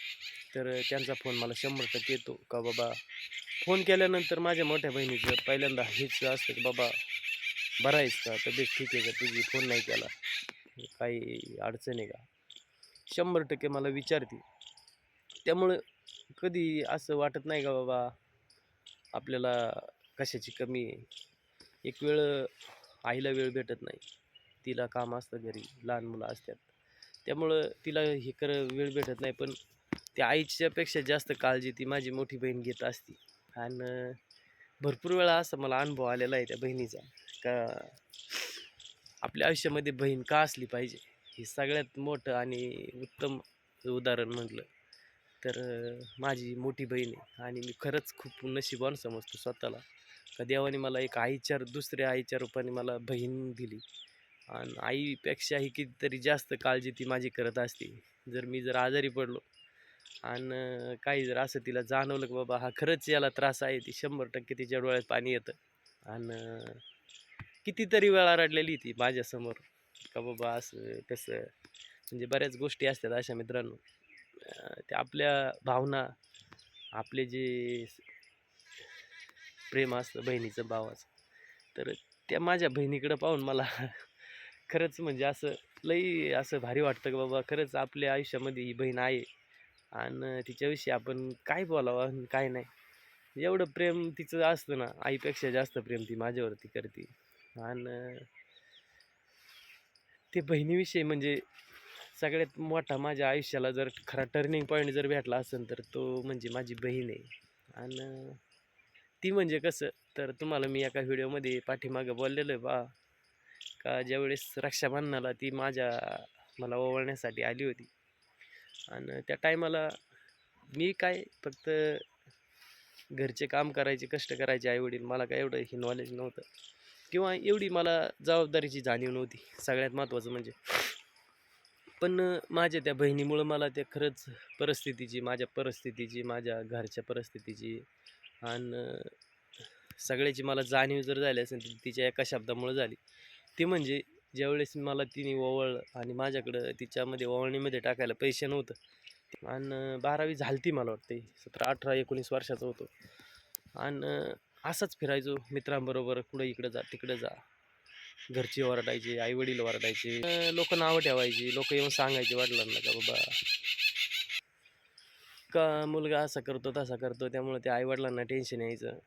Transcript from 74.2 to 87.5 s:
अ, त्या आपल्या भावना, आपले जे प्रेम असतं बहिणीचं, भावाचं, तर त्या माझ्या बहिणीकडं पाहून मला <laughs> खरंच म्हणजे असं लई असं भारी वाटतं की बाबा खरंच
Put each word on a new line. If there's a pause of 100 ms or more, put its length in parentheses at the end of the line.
अ, (160)
त्या
आपल्या (140)
भावना, (840)
आपले
जे (1900)
प्रेम
असतं
बहिणीचं,
भावाचं, (720)
तर (380)
त्या
माझ्या
बहिणीकडं
पाहून
मला
<laughs> (600)
खरंच
म्हणजे
असं (320)
लई
असं
भारी
वाटतं
की
बाबा
खरंच